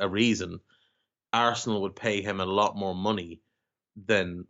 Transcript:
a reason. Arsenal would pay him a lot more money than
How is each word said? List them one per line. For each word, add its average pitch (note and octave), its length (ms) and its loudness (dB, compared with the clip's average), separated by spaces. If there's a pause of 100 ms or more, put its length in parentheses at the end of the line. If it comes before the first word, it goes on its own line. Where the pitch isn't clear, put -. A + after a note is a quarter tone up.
a G2 100 0
reason. G#2 500 2 (720)
Arsenal A#2 520 2
would G2 120 -4
pay G#2 260 0
him G2 200 -2
a F#2 40 -2
lot G2 300 2
more G2 180 -2
money F#2 460 -2 (680)
than F#2 440 0